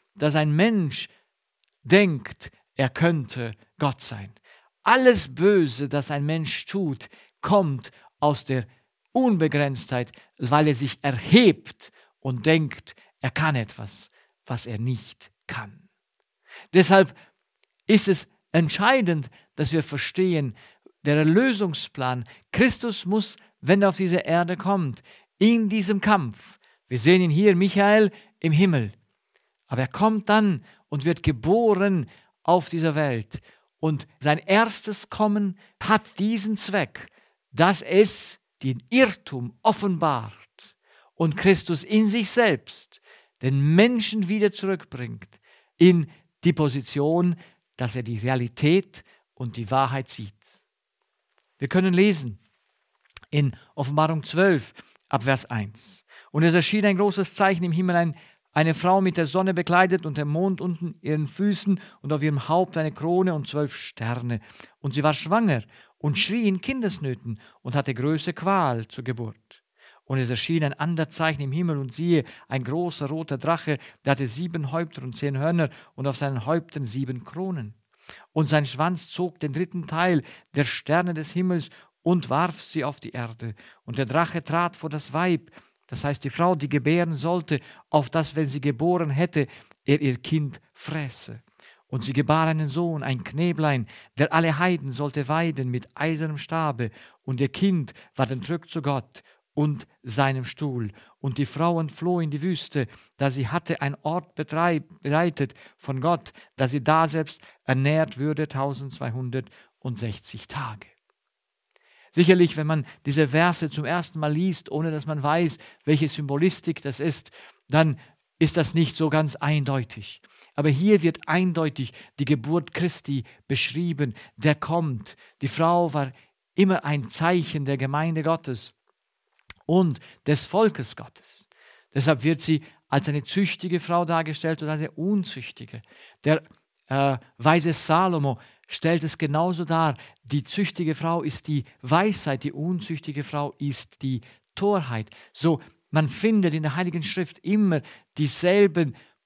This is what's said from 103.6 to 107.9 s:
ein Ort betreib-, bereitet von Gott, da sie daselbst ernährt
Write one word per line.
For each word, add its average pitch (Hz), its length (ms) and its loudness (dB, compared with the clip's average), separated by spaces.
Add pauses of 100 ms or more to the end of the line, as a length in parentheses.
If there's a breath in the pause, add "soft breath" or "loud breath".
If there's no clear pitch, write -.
ein 143 200 -4
Ort 165 340 -6
betreib-, 160 680 -2
bereitet 151 500 0 (240 loud breath)
von 131 220 -8
Gott, 165 320 -2 (240 loud breath)
da 131 140 0
sie 139 120 -4
daselbst 156 600 0 (240 soft breath)
ernährt 143 520 0